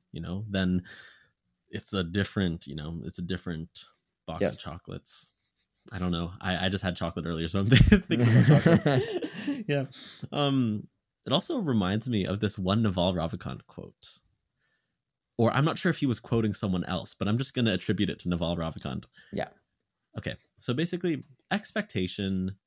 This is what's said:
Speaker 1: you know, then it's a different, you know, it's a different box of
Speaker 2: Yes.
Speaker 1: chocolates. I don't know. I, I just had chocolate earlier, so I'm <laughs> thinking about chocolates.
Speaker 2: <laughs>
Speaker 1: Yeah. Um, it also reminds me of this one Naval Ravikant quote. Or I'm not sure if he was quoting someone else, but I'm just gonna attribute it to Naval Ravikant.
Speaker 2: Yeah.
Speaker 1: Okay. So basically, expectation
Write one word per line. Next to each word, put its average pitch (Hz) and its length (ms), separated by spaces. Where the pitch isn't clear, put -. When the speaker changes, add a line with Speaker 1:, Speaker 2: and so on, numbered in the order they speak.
Speaker 1:
you 80 100
know, 90 280
then 92 340
it's - 240
a 98 100
different, 90 640
you 71 80
know, 78 300
it's - 140
a - 40
different 85 640
box 80 180
of 80 80
Speaker 2:
Yes. 67 100
Speaker 1:
chocolates. - 680
I 95 80
don't 90 120
know. 85 280
I, 92 280
I - 20
just 95 140
had 90 120
chocolate 82 300
earlier, 82 240
so 98 100
I'm 98 60
<laughs> 101 40
thinking 160 520
about 120 420
chocolates. 165 420
Speaker 2:
<laughs> 247 320
Speaker 1:
Yeah. 143 180
Um, 135 560
it - 80
also 254 260
reminds 113 480
me 110 180
of 101 140
this 107 180
one 98 260
Naval 92 300
Ravikant 80 540
quote. - 520
Or 117 140
I'm 139 140
not 160 120
sure - 120
if 160 80
he - 80
was 120 160
quoting 110 320
someone 92 320
else, - 280
but 95 140
I'm 113 100
just 131 160
gonna 113 200
attribute 92 360
it - 100
to 90 100
Naval 85 260
Ravikant. 80 500
Speaker 2:
Yeah. - 160
Speaker 1:
Okay. - 180
So - 140
basically, 170 500
expectation 98 1040